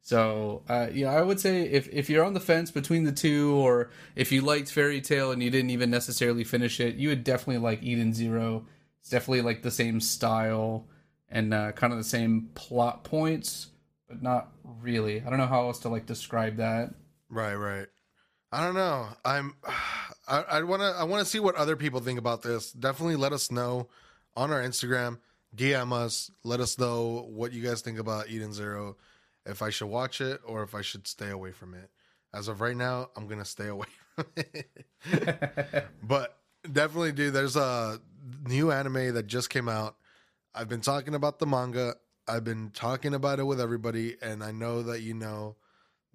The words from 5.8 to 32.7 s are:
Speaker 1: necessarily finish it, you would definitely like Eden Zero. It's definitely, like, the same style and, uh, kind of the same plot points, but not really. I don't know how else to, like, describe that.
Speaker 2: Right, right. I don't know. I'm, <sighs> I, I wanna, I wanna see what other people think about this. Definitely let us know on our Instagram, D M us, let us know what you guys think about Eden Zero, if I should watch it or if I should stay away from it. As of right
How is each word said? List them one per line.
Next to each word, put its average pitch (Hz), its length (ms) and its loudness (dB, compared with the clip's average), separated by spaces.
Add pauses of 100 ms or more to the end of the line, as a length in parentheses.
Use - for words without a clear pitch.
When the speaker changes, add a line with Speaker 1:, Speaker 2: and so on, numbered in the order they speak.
Speaker 1:
necessarily 120 540 2
finish 120 340 0
it, 123 160 2
you 139 140 0
would 135 140 0
definitely 127 360 0
like 113 240 0
Eden 117 300 2
Zero. 113 520 0 (340)
It's - 100 -20
definitely, 123 340 2
like, 117 180 0
the 123 100 -2
same 117 300 2
style 110 840 0 (420)
and, 110 240 2
uh, 107 200 0
kind 120 180 2
of 117 80 -4
the 110 60 -4
same 113 500 2
plot 120 480 0
points, - 640 -2 (400)
but 120 140 -12
not 127 280 2 (140)
really. 113 580 0
I 127 80 -8
don't 131 100 2
know 131 60 4
how 123 220 4
else 120 120 -4
to, 120 100 -4
like, 113 160 -2
describe 113 520 -2
that. 113 360 0 (360)
Speaker 2:
Right, 107 260 -2
right. 101 320 -6 (640)
I 143 140 0
don't 180 100 -2
know. 156 320 0 (180)
I'm, 139 340 0
<sighs> - 680 -6
I, 139 200 4
I 156 140 2
wanna, 190 280 0
I 180 120 -2
wanna 190 220 0
see 220 160 -2
what 185 140 4
other 156 200 2
people 131 240 -2
think 123 200 -2
about 117 240 -2
this. 117 280 -4
Definitely 135 460 -2
let 139 160 2
us 135 180 -2
know 123 380 -2 (480)
on 139 140 0
our 139 100 0
Instagram, 123 580 -2 (340)
D 131 200 2
M 123 180 0
us, 120 400 -2 (140)
let 120 160 0
us 123 180 -2
know 120 500 0
what 113 220 -6
you 117 100 -8
guys 120 200 -2
think 113 180 -8
about 107 300 -4
Eden 110 240 -8
Zero, 104 420 -8 (500)
if 98 160 -8
I 107 80 -2
should 107 180 -4
watch 123 320 -4
it 135 260 -4
or 110 180 -6
if 104 120 -10
I 104 60 -6
should 101 260 -8
stay - 220 -10
away 95 240 -10
from 92 200 -18
it. 92 160 -20 (440)
As 104 160 -8
of 104 120 -6
right 120 140 0